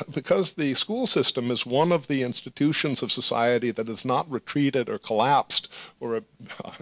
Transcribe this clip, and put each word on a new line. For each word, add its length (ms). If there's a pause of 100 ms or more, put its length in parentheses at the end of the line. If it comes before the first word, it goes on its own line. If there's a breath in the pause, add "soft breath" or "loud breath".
(140)
because 400
the 200
school 340
system 420
is 160
one 280
of 140
the 160
institutions 760
of 120
society 580
that 160
has 160
not 260
retreated 600
or 80
collapsed 760 (300 loud breath)
or, 160
uh, 540 (100)